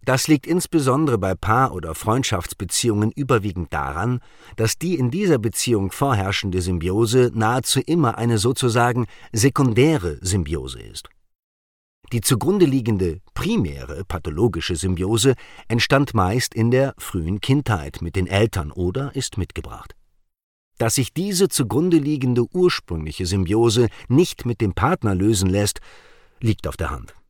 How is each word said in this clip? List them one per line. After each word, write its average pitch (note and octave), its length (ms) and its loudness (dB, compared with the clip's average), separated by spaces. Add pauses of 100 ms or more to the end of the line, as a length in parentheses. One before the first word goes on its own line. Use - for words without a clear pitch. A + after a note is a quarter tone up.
Das C3 240 0
liegt D3+ 180 2
insbesondere D3+ 680 0
bei F#2+ 180 0
Paar- A#2 380 2
oder E2 220 -8
Freundschaftsbeziehungen G#2+ 1160 -2
überwiegend G#2 600 -2
daran, E2 480 -4 (360)
dass A2+ 220 -2
die F3 180 -2
in B2+ 140 0
dieser E3+ 280 2
Beziehung G#2 520 0
vorherrschende G2+ 720 -2
Symbiose G2 720 2
nahezu A#2+ 480 0
immer C#3+ 380 0
eine A#2 180 2
sozusagen A#2+ 680 2 (260)
sekundäre A#2+ 880 2
Symbiose D2+ 600 -4
ist. - 260 -18 (1040)
Die A#2 80 -2
zugrunde D#3+ 460 4
liegende G#2 560 0 (100)
primäre D#2+ 720 -4
pathologische F2 720 -2
Symbiose F#2+ 580 0 (340)
entstand C3+ 440 0
meist G#2+ 420 0
in A2 160 0
der C3 280 2
frühen F2+ 420 -4
Kindheit G#2 640 -2
mit E2 120 -8
den F#2 120 -2
Eltern F#2+ 440 0
oder F#2 460 -4
ist - 220 -6
mitgebracht. - 580 -10 (800)
Dass A#2 200 0
sich - 180 -2
diese F#3+ 340 0
zugrunde D3+ 480 2
liegende C3 560 2
ursprüngliche F2+ 720 -2
Symbiose G#2 640 2 (200)
nicht E3 360 2
mit A#2+ 160 -4
dem G2+ 140 0
Partner A2+ 400 0
lösen F#2+ 340 2
lässt, G2+ 320 0 (600)
liegt A2 280 -2
auf C#2+ 80 -8
der D2 140 -4
Hand. B1+ 240 -12 (160)